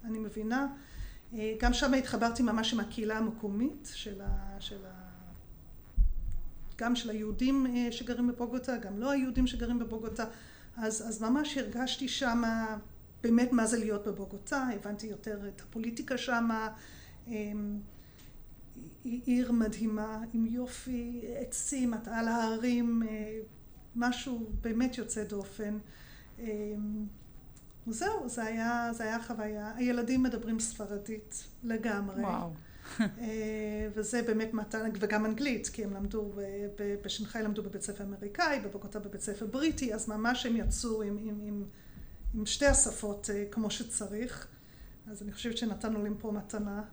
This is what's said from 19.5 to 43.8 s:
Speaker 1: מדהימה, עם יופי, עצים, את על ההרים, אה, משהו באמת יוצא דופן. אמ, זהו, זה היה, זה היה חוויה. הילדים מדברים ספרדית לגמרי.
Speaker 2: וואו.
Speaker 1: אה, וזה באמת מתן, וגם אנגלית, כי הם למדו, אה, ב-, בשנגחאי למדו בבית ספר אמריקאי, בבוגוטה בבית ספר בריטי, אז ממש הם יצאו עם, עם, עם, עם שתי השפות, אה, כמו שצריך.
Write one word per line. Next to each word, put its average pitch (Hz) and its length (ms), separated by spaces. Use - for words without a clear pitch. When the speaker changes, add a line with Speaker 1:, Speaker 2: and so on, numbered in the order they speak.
Speaker 1:
מדהימה, 220 680
עם 226 120
יופי, 240 760
עצים, 247 560
את 220 140
על 226 200
ההרים, 233 840
אה, 214 300
משהו 240 540
באמת 240 360
יוצא 220 260
דופן. 208 540
אמ, 208 680
זהו, 311 420
זה 226 140
היה, 233 500
זה 226 100
היה 214 200
חוויה. 214 520
הילדים 247 480
מדברים 226 360
ספרדית 208 840
לגמרי. 208 580
Speaker 2:
וואו. 175 300
Speaker 1:
אה, 220 80
וזה 214 280
באמת 220 320
מתן, 220 360
וגם 214 260
אנגלית, 226 440
כי 226 140
הם 202 100
למדו, 202 440
אה, 202 300
ב-, 202 240
בשנגחאי 214 400
למדו 214 200
בבית 202 180
ספר 208 220
אמריקאי, 208 560
בבוגוטה 202 400
בבית 196 220
ספר 208 240
בריטי, 262 480
אז 214 160
ממש 226 360
הם 233 100
יצאו 220 460
עם, 208 200
עם, 214 200
עם, 208 220
עם 214 120
שתי - 200
השפות, 220 680
אה, 202 180
כמו 214 200
שצריך. 214 760